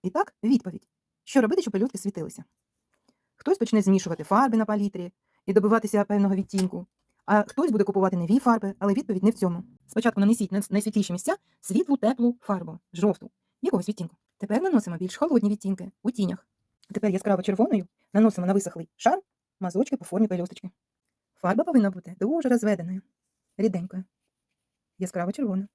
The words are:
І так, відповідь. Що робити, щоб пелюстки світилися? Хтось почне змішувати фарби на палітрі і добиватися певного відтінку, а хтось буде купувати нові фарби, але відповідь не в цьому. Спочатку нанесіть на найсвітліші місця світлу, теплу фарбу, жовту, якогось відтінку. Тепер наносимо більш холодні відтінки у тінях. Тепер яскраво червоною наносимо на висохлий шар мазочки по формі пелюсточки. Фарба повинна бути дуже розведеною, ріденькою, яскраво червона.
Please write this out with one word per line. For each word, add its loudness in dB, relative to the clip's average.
І -2
так, -2
відповідь. 0
Що 2
робити, 2
щоб -4
пелюстки -2
світилися? -8
Хтось 0
почне 2
змішувати 2
фарби 2
на 2
палітрі -4
і -2
добиватися 2
певного 2
відтінку, -4
а 4
хтось -2
буде 2
купувати 2
нові 2
фарби, 0
але 2
відповідь -2
не 6
в -2
цьому. -2
Спочатку 0
нанесіть 2
на -2
найсвітліші 0
місця -2
світлу, 0
теплу 0
фарбу, -6
жовту, 0
якогось 0
відтінку. -8
Тепер -2
наносимо 0
більш -6
холодні 0
відтінки -6
у -2
тінях. -4
Тепер 0
яскраво 0
червоною 0
наносимо 2
на 2
висохлий -2
шар 2
мазочки -2
по -10
формі 0
пелюсточки. -6
Фарба 0
повинна 2
бути -14
дуже 0
розведеною, 0
ріденькою, -4
яскраво -4
червона. -4